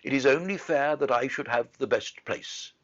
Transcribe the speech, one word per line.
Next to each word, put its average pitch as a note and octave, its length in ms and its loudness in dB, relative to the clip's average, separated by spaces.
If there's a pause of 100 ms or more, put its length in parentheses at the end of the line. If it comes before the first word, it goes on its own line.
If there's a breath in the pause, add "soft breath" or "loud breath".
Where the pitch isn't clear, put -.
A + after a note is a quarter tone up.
it C3+ 100 -4
is C3+ 120 0
only E3+ 320 4
fair D3+ 380 0
that C#3 160 0
I B2 160 2
should C#3 200 -6
have A#2+ 200 0 (100)
the C3+ 100 -4
best G#2+ 380 -2
place. - 480 -10 (100)